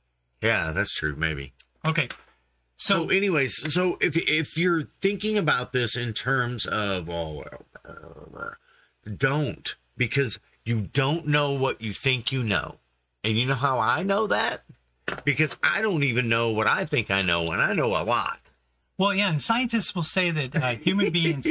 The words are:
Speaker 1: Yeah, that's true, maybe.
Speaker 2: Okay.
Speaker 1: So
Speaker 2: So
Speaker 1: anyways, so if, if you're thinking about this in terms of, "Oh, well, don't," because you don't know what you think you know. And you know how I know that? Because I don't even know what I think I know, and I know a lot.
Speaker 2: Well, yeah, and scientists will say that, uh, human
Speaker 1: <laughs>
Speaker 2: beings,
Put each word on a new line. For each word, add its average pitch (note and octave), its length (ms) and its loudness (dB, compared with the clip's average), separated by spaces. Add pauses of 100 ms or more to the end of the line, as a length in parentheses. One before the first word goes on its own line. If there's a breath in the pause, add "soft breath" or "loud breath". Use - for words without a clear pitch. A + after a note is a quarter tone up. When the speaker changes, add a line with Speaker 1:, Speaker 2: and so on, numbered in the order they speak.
(420)
Speaker 1:
Yeah, G2+ 300 0
that's G2 220 -2
true, D2+ 220 -2
maybe. D2 360 -4 (320)
Speaker 2:
Okay. D3+ 240 0 (680)
Speaker 1:
So - 300 0
Speaker 2:
So - 40 -4
Speaker 1:
anyways, D#3+ 640 2
so F3+ 280 2
if, E3 160 2
if D#3 420 0
you're E3+ 260 2 (160)
thinking G#3 380 0
about C3+ 340 2
this B2 240 0
in A#2+ 180 -4
terms B2 520 -2
of, G2 420 -2
"Oh, D#2+ 360 -4 (400)
well, - 720 -14 (600 soft breath)
don't," C3+ 580 0 (220)
because B2 420 0 (260 soft breath)
you A#2 160 0 (120)
don't C#3 340 0
know D3 260 2
what C3 280 0
you A2 120 -4
think B2+ 400 0
you C3 100 0
know. G2 340 0 (480)
And G#2+ 140 2
you B2+ 80 0
know C3+ 80 2
how C3 240 2
I B2 240 2
know G3 240 0
that? G#3+ 380 -2 (600)
Because C#3+ 380 0
I - 200 2
don't F#3 200 2
even B2 260 2
know A#2 220 2
what G#2+ 160 2
I D#3 200 2
think B2 240 -2
I G2 120 4
know, E2+ 300 2
and F#2+ 100 0
I F3+ 100 2
know D3 240 2
a D#2+ 60 2
lot. G#2+ 380 -2 (580)
Speaker 2:
Well, G3 160 2
yeah, G3 160 0
and D3+ 120 0
scientists A#3 520 0
will F3 80 -2
say F3+ 300 0
that, C#3+ 240 -4
uh, C3 200 2
human G3 340 0
Speaker 1:
<laughs> - 20 0
Speaker 2:
beings, D#3+ 380 0